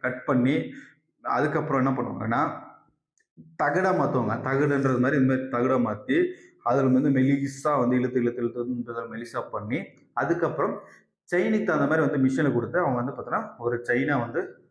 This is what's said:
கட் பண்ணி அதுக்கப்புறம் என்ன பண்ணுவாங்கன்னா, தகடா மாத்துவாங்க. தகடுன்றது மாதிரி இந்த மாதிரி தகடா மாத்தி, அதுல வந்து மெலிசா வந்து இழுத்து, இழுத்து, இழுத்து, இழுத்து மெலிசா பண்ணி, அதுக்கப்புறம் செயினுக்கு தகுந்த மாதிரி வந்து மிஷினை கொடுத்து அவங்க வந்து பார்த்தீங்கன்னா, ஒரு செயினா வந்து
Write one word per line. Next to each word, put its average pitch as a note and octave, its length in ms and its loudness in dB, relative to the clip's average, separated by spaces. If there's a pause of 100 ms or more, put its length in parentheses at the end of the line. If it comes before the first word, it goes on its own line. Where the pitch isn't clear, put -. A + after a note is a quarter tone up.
கட் B2+ 240 -6
பண்ணி C3 300 2 (680)
அதுக்கப்புறம் C#3 560 -2
என்ன C3 120 2
பண்ணுவாங்கன்னா, B2+ 500 -2 (1120)
தகடா E3+ 360 2
மாத்துவாங்க. B2+ 480 0
தகடுன்றது C3+ 600 2
மாதிரி C3+ 160 2
இந்த C3 120 4
மாதிரி C3 200 0
தகடா B2+ 300 2
மாத்தி, A2+ 380 0 (500)
அதுல C3 220 2
வந்து C3 240 4
மெலிசா C#3 680 2
வந்து B2+ 180 2
இழுத்து, B2+ 220 0
இழுத்து, A#2+ 220 0
இழுத்து, A#2+ 220 -2 (100)
இழுத்து A#2 360 -6
மெலிசா A#2 400 -8
பண்ணி, G#2+ 300 -4 (380)
அதுக்கப்புறம் D#3 580 -2 (540)
செயினுக்கு G#3+ 380 0
தகுந்த D3 200 2
மாதிரி D#3 180 2
வந்து C#3 160 0
மிஷினை C3+ 300 2
கொடுத்து A#2 280 0
அவங்க C#3+ 200 2
வந்து B2+ 160 -4
பார்த்தீங்கன்னா, D#3+ 280 -4 (160)
ஒரு A#2+ 260 -2
செயினா C3+ 340 2
வந்து A#2+ 220 -2 (300)